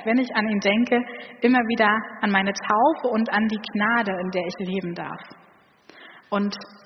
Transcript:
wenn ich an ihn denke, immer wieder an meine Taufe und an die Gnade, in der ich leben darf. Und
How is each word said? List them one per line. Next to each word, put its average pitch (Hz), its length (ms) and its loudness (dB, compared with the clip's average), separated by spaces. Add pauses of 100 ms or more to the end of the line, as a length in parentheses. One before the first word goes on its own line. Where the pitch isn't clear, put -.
wenn 226 140 2
ich 240 160 -2
an 220 140 0
ihn 208 120 0
denke, 226 380 2 (440)
immer 254 180 6
wieder 220 340 2 (280)
an 208 80 2
meine 196 220 2
Taufe 247 560 2
und 226 240 0
an 214 140 2
die 214 140 -2 (140)
Gnade, 214 380 2
in 185 180 -4
der 185 120 -2
ich 180 240 -6
leben 175 280 -4
darf. 170 260 -10 (1080)
Und 202 280 -2 (300)